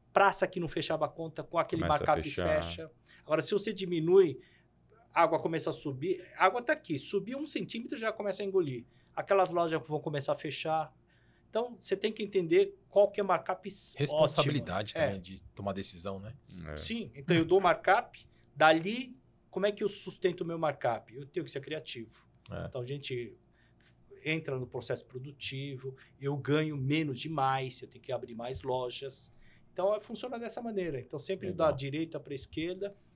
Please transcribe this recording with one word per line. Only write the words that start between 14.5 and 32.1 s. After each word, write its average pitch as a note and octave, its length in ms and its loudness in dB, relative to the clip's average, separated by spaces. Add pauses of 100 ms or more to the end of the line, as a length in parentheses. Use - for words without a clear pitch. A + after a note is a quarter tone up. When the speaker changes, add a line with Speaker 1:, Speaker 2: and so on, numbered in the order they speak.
Speaker 1:
ótimo. E3 120 -2
É. C#3+ 40 4
Speaker 3:
também G2 140 -4
de F#2 220 -14 (120)
tomar G2+ 180 -4
decisão, F#2+ 460 -4
né? G#2+ 160 -14 (320)
Speaker 2:
É. D2+ 100 -8
Speaker 1:
Sim, G#3+ 380 -6
então C#3+ 220 0
eu E3 80 4
dou F3+ 160 4
markup, F#3 640 2 (300)
dali, E3 580 4 (360)
como F#3+ 160 -2
é G#3 60 2
que G#3 120 -4
eu G3 40 0
sustento - 540 -4
o - 40 -4
meu E3 120 -6
markup? C#3 560 -2
Eu C3+ 120 -14
tenho D#3 180 -8
que C3+ 60 -12
ser C#3 100 -8
criativo. C3+ 640 -12 (240)
Speaker 3:
É. F2 160 -8
Speaker 1:
Então, B2+ 140 -8
a A#2+ 60 -8
gente B2 500 -8 (880)
entra D#3 340 -4
no B2 80 -8
processo B2 380 -6
produtivo, C3+ 920 -10 (260)
eu C#3 160 -2
ganho D3 400 0
menos C#3 440 0
demais, C3+ 640 -2
eu - 60 -14
tenho - 140 -20
que C3 100 -8
abrir A#2+ 220 -6
mais A#2+ 280 -8
lojas. B2+ 720 -6 (400)
Então, G3 220 0
é, G#3 60 -2
funciona A#3 380 -8
dessa A#3 240 -8
maneira. F3+ 380 -4
Então, C#3+ 180 -10
sempre F#3+ 300 -6
Speaker 3:
Legal. E3 220 2
Speaker 1:
dá C#3 60 0
direita D3 440 -6